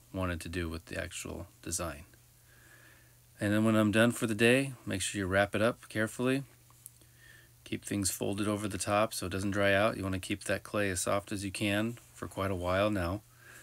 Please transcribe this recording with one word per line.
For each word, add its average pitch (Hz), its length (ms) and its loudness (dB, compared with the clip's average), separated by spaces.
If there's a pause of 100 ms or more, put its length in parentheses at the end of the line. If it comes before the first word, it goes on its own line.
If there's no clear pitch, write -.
(120)
wanted 90 300 -2
to - 80 -10
do 85 180 -2
with 82 180 -8
the 87 160 -6
actual 85 460 -10 (140)
design. 85 420 -6 (1400)
And 104 140 2
then 107 100 4
when 110 120 4
I'm 107 160 4
done 113 200 6
for 120 140 -2
the 110 80 0
day, 127 400 4 (100)
make 101 160 -4
sure - 180 -4
you 98 80 0
wrap 98 280 2
it 104 80 2
up - 260 -2
carefully. 123 540 -2 (1200)
Keep - 200 -8
things 101 260 -2
folded 104 380 -2
over 104 180 -2
the 92 120 -4
top 104 340 2
so - 140 -6
it 90 60 -4
doesn't 98 180 -2
dry 101 240 4
out. 107 220 4
You 95 60 -6
wanna 95 160 -2
keep 98 260 -6
that 98 180 -2
clay 104 280 -2
as 90 120 -2
soft 101 300 -2
as 98 120 -6
you 101 60 -4
can 110 480 -2 (160)
for - 120 -10
quite 95 240 -2
a 98 40 -2
while 92 360 2
now. 95 320 -2 (400)